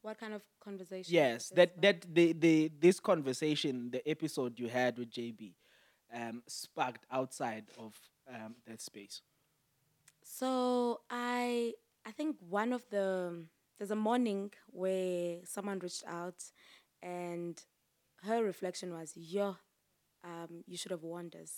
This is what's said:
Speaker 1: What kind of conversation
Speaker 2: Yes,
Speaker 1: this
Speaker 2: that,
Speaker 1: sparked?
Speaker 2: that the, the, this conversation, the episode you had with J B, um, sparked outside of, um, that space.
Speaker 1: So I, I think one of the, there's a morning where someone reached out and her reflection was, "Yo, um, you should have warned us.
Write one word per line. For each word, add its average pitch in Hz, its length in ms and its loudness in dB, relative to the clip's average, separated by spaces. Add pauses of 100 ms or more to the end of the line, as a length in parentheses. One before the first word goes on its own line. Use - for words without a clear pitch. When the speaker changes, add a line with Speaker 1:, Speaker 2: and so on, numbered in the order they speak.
Speaker 1:
What 214 180 -8
kind 220 140 -8
of 202 80 -6 (220)
conversation 185 500 -8
Speaker 2:
Yes, 135 360 4
Speaker 1:
this - 80 0
Speaker 2:
that, 175 140 10
Speaker 1:
sparked? 170 100 -6
Speaker 2:
that 175 340 4
the, 165 180 8
the, 156 460 6
this 175 220 8
conversation, 139 880 0
the 127 180 -4
episode 139 480 -2
you 120 120 -4
had 123 280 2
with 120 140 -6
J 120 200 -6
B, 107 220 -14 (600)
um, 120 340 -6
sparked - 640 -6
outside 127 540 -4 (120)
of, 110 160 -12 (400)
um, 113 220 -12 (100)
that 113 160 -14
space. - 400 -14 (1040)
Speaker 1:
So 247 840 0
I, 240 640 0 (320)
I 220 60 -10
think 302 240 -2 (140)
one 208 240 2
of 233 160 -6
the, 185 560 -2 (320)
there's 202 140 -6
a 208 40 0
morning 214 560 2 (160)
where 180 760 -2
someone 196 340 -6
reached 175 280 -8
out 175 360 -8 (580)
and 175 600 -6 (640)
her 226 200 2
reflection 180 500 -4
was, 165 220 -10
"Yo, 180 400 -2 (680)
um, 170 440 -12
you 180 100 -10
should - 140 -6
have 170 120 -6
warned 170 320 -8
us. 165 220 -14